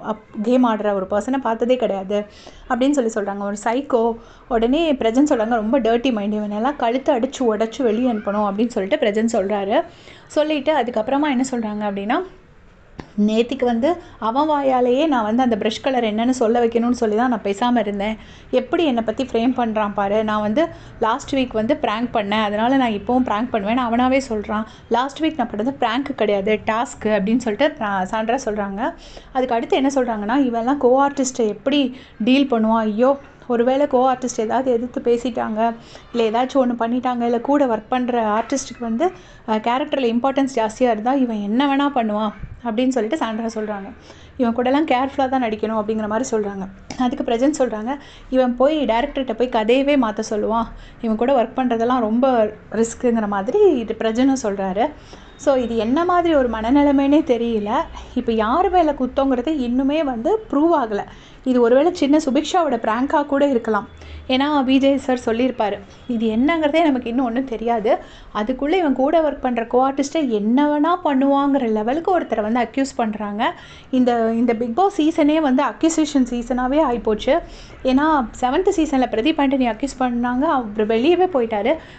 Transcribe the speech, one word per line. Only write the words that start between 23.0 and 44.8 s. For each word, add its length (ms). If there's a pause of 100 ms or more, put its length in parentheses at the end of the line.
பிராங்க் 300
பண்ணுவேன்னு 340
அவனாவே 400
சொல்றான். 360 (240)
லாஸ்ட் 360
வீக் 120
நான் 120
பண்ணது 220
பிராங்க் 460
கிடையாது, 500
டாஸ்க்" 380
அப்படின்னு 320
சொல்லிட்டு, 480
ஆ, 180
சாண்ட்ரா 420
சொல்றாங்க. 500 (380)
அதுக்கு 220
அடுத்து 220
என்ன 180
சொல்றாங்கன்னா, 480
"இவெல்லாம் 340
கோ 320
ஆர்டிஸ்ட்டை 400
எப்படி 480 (220)
டீல் 340
பண்ணுவான்? 240
ஐயோ, 420 (280)
ஒருவேளை 400
கோ 280
ஆர்டிஸ்ட் 260
ஏதாவது 320
எதிர்த்து 280
பேசிட்டாங்க, 760 (380)
இல்லை 180
ஏதாச்சும் 260
ஒண்ணு 220
பண்ணிட்டாங்க, 420
இல்லை 200
கூட 260
ஒர்க் 220
பண்ற 340
ஆர்டிஸ்ட்டுக்கு 580
வந்து, 320 (360)
அ, 80
கேரக்டர்ல 600
இம்பார்ட்டன்ஸ் 360
ஜாஸ்தியா 360
இருந்தா 240
இவன் 280
என்ன 340
வேணா 180
பண்ணுவான்" 380 (320)
அப்படின்னு 240
சொல்லிட்டு 380
சாண்ட்ரா 280
சொல்றாங்க. 380 (440)
"இவன் 200
கூடலாம் 360